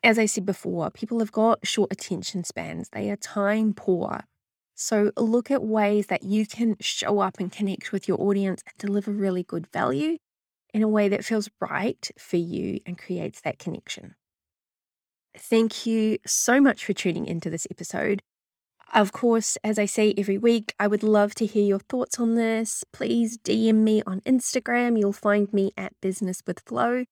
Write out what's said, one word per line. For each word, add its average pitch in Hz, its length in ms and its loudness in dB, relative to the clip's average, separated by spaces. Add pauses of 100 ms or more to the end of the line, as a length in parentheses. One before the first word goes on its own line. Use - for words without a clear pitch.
As 226 160 6
I 214 60 4
said 202 200 -2
before, 180 460 -4
people 226 280 -6
have 220 120 -2
got 220 340 2
short 196 260 0
attention 185 520 -6
spans. 165 460 -10
They 208 200 -6
are 202 60 -4
time 208 580 0
poor. - 520 -2 (500)
So 208 420 0
look 233 320 0
at 277 140 0
ways 208 440 2
that - 160 -4
you 208 220 0
can 226 340 -2
show - 400 -2
up 190 200 -2
and 185 120 -4
connect - 400 -4
with 196 160 -4
your 190 140 0
audience 196 460 0
and - 100 -20
deliver 202 340 -4
really 190 320 -2
good - 280 -8
value 302 460 0 (580)
in 214 80 2
a 220 60 2
way 208 180 4
that 202 160 0
feels 214 260 -2 (120)
right 180 560 -6
for - 180 -8
you - 500 -4
and 180 120 -10
creates - 420 -8
that - 180 -6
connection. - 560 -12 (1200)
Thank 226 480 0
you 220 400 0
so - 340 2
much 269 240 4
for - 80 -4
tuning - 340 -2
into 170 240 -6
this 160 220 -8
episode. - 500 -4 (720)
Of 202 200 4
course, 226 500 0
as 214 160 0
I 208 60 2
say 214 320 2
every 196 200 0
week, 233 400 2
I 208 100 2
would 208 140 2
love 208 340 4
to 226 100 0
hear 208 180 2
your 196 160 2
thoughts - 400 -6
on 233 160 2
this. 226 560 -2
Please 233 460 -2
D 220 320 2
M 220 160 6
me 214 200 4
on 190 160 -6
Instagram. 240 760 0
You'll 202 140 2
find 208 400 2
me 196 240 2
at - 240 -10
Business 185 440 -4
with 180 200 -6
Flow. 240 460 -2